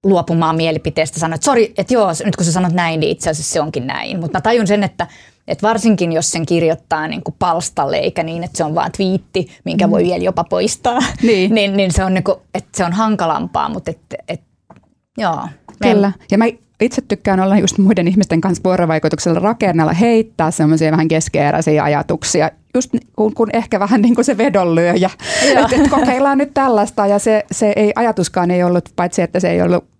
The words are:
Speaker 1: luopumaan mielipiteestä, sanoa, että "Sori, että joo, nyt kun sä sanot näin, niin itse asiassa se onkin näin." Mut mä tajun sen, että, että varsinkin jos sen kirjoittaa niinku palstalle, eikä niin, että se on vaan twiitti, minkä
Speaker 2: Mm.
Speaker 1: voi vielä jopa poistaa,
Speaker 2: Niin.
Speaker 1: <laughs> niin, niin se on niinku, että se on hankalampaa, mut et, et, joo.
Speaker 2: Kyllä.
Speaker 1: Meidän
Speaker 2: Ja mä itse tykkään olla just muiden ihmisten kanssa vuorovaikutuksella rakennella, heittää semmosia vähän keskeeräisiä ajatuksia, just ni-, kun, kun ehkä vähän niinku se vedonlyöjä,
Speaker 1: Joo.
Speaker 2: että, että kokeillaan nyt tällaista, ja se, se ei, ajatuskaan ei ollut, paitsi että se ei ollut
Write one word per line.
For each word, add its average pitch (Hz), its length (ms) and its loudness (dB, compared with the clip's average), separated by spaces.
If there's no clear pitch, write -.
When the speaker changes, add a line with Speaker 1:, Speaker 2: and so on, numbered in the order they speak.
Speaker 1:
luopumaan 165 520 2
mielipiteestä, 160 640 -2
sanoa, 165 140 -4
että 160 100 -6
"Sori, 240 340 2
että 202 160 -2
joo, 214 140 4
nyt 202 120 -2
kun 185 100 -2
sä 170 60 0
sanot 180 200 0
näin, 165 280 0
niin 151 120 0
itse - 180 -4
asiassa 156 220 -6
se 165 80 0
onkin 147 260 -6
näin." - 340 -8
Mut 160 120 -6
mä 180 80 -2
tajun 226 260 0
sen, 202 180 0
että, 180 220 -6
että - 200 -4
varsinkin 208 440 2
jos 160 180 -2
sen 165 160 -4
kirjoittaa 165 640 -2
niinku 151 300 -8
palstalle, 165 580 -2
eikä 165 260 -2
niin, 165 220 -6
että - 120 -12
se 170 80 -2
on 156 100 -4
vaan 170 220 -2
twiitti, 185 520 -4
minkä 196 220 0
Speaker 2:
Mm. 202 40 2
Speaker 1:
voi 180 140 2
vielä 175 200 -2
jopa 180 200 -2
poistaa, 226 540 -2
Speaker 2:
Niin. 208 320 2
Speaker 1:
<laughs> - 0 -
niin, 202 220 0
niin 196 160 0
se 190 120 0
on 185 100 0
niinku, 185 280 -2
että - 220 -8
se 190 80 -2
on 170 80 -2
hankalampaa, 175 760 -2
mut - 200 -8
et, 160 100 -10
et, - 120 -10
joo. 175 200 -2
Speaker 2:
Kyllä. 226 140 4
Speaker 1:
Meidän 196 180 2
Speaker 2:
Ja 196 80 4
mä 226 60 4
itse 247 280 0
tykkään 190 320 0
olla 190 180 2
just - 200 0
muiden 190 300 4
ihmisten 180 320 2
kanssa 185 240 -2
vuorovaikutuksella 165 760 0
rakennella, 175 520 0
heittää 220 580 2
semmosia 160 400 2
vähän 156 180 2
keskeeräisiä 151 760 0
ajatuksia, 151 680 0
just - 180 -2
ni-, 233 80 -2
kun, 214 180 0
kun 226 180 0
ehkä 226 280 -2
vähän 202 220 2
niinku 233 200 4
se 254 160 0
vedonlyöjä, 175 720 2
Speaker 1:
Joo. - 80 4
Speaker 2:
että, 226 140 0
että 285 140 4
kokeillaan 277 480 2
nyt 285 160 -2
tällaista, 214 520 0
ja 202 120 2
se, 214 340 0
se 208 240 0
ei, 208 200 2
ajatuskaan 190 540 0
ei 180 120 2
ollut, 175 340 0
paitsi 175 260 -2
että - 180 -2
se 180 100 0
ei 175 120 0
ollut 175 220 0